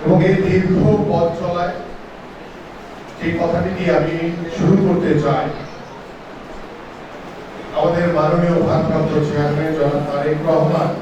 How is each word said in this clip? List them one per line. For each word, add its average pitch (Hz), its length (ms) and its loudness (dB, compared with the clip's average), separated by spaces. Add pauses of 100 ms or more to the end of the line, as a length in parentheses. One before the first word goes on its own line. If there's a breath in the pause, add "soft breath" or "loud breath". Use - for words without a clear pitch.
এবং 165 140 6 (120)
এই 190 60 4 (100)
দীর্ঘ 185 300 4 (340)
পথ 170 180 2 (140)
চলায় 175 340 -2 (1400)
যে 170 100 -4 (140)
কথাটি 175 360 0
দিয়ে 175 220 0
আমি 165 160 0 (420)
শুরু 180 180 4 (100)
করতে - 260 2 (120)
চাই, - 220 2 (2250)
আমাদের 170 280 2 (120)
মাননীয় 170 400 4 (100)
ভারপ্রাপ্ত - 460 2 (140)
চেয়ারম্যান 147 500 0
জনাব 143 300 2
তারেক 143 300 0 (100)
রহমান - 420 4 (120)